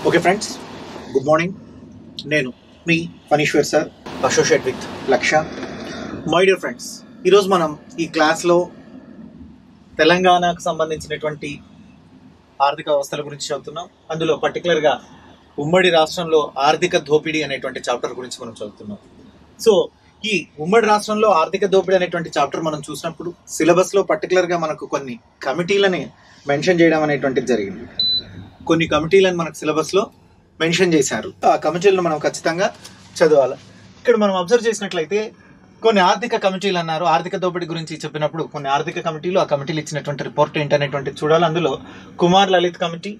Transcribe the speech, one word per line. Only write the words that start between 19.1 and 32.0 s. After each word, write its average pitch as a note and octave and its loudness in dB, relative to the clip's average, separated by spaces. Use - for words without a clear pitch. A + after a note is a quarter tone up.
So, G#3+ 6
ఈ - 0
ఉమ్మడి G#3+ 4
రాష్ట్రంలో G#3+ 2
ఆర్థిక F3+ 0
దోపిడీ F#3 4
అనేటువంటి E3+ -4
chapter D#3+ -2
మనం D3 -6
చూసినప్పుడు E3 -10
సిలబస్లో F3+ 4
పర్టికులర్గా F3 0
మనకు D3+ -8
కొన్ని C3 -6
కమిటీలని F3 0
mention D#3+ 2
చేయడం D#3 4
అనేటువంటిది C3+ -2
జరిగింది. G2 -6
కొన్ని E3 2
కమిటీలను F3 4
మనకు D#3+ -6
సిలబస్లో D#3 0
మెన్షన్ E3+ 2
చేశారు. B2 0
ఆ - 6
కమిటీలను F#3 2